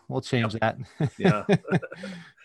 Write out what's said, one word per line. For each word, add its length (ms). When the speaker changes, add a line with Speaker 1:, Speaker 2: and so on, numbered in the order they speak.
Speaker 1:
We'll 120
change 320
Speaker 2:
Yep. 80
Speaker 1:
that. 180
Speaker 2:
Yeah. 300
Speaker 1:
<laughs> 80